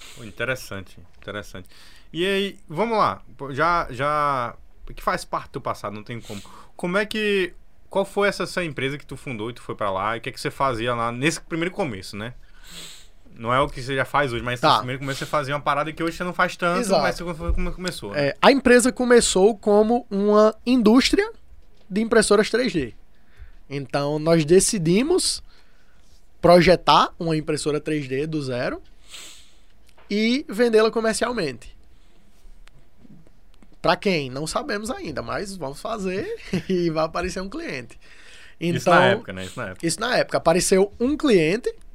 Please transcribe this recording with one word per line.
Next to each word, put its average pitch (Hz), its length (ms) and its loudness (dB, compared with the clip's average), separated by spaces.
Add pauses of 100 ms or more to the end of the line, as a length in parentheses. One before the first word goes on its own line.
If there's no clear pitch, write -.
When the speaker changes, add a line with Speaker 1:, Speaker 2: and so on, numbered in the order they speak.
(160)
Speaker 1:
Pô, 117 80 -16
interessante, 110 760 -8 (180)
interessante. 101 520 -12 (440)
E 165 140 -2
aí, 196 320 -2 (100)
vamos 214 300 -2
lá, 120 240 2 (160)
pô, 139 160 -8
já, 165 360 2
já, 139 680 0 (380)
que - 80 -14
faz 185 220 -2
parte 160 220 -6
do - 60 -18
teu 143 80 -8
passado, 107 340 -6
não 107 80 -10
tem 117 180 -10
como. 101 220 -12 (340)
Como 180 220 -2
é 214 80 0
que, 208 480 0 (340)
qual 190 160 0
foi 202 240 2
essa 190 180 -2
sua 180 180 -4
empresa 139 340 -4
que - 80 -16
tu 135 100 -12
fundou 117 320 -8
e 123 40 -8
tu - 100 -16
foi 113 140 -10
pra 104 160 -2
lá, 98 240 -2
e - 20 -6
o - 40 -14
que - 60 -8
é 104 40 -10
que - 80 -14
você 147 100 -4
fazia 123 420 -2
lá 117 200 -2
nesse 147 280 -2
primeiro 170 320 -6
começo, 113 440 -6
né? 110 180 -8 (1000)
Não 117 180 -2
é 131 60 4
o 143 80 4
que 143 140 -8
você 131 160 -4
já 135 80 2
faz 139 260 0
hoje, 117 140 -4
mas 123 160 -4
Speaker 2:
Tá. 151 80 2
Speaker 1:
nesse 123 120 6
primeiro 127 200 -6
começo 135 200 -6
você 147 60 -8
fazia 143 280 -2
uma 147 80 -2
parada 147 280 0
que 151 120 -6
hoje 165 160 -2
você 175 40 -6
não 180 120 -6
faz 180 200 0
tanto, 175 260 0
Speaker 2:
Exato. 196 220 2
Speaker 1:
mas 175 160 0
você 175 60 -8 (100)
come-, 170 200 -4
come-, 180 180 0
começou, 180 400 -8
né? 147 160 0
Speaker 2:
É, - 140 -4
a 208 100 0
empresa 247 400 2
começou 233 640 2
como 220 540 2
uma 208 440 4 (120)
indústria 254 640 4 (560)
de 202 140 -2
impressoras 214 480 4
três 226 240 0
D. 131 180 -2 (800)
Então, 143 480 -2
nós 160 260 6
decidimos 190 960 2 (1000)
projetar 170 760 8
uma 165 160 -2
impressora 151 460 -2
três 151 260 -4
D 131 200 -2
do 156 160 -4
zero 135 400 -4 (1300)
e 240 360 0
vendê-la 226 440 4
comercialmente. 220 840 -2 (2000)
Pra 170 160 4
quem? 160 320 0
Não 135 180 -6
sabemos 220 440 -4
ainda, 143 320 -6
mas 160 340 -6
vamos 143 240 -8
fazer 208 480 -4 (240)
<laughs> 185 160 -2
e 175 220 2
vai 156 160 0
aparecer 180 340 -4
um 196 80 -8
cliente. 190 500 -10 (640)
Speaker 1:
Isso 170 280 0
Speaker 2:
Então, 175 60 10
Speaker 1:
na 151 120 8
época, 117 260 2
né? 92 140 -8
Isso 92 120 -14
na 113 120 -6
época. 92 160 -6
Speaker 2:
isso 160 140 -2
na 202 180 0
época. - 180 0
Apareceu 185 640 4
um 277 160 2
cliente. 214 580 4 (200)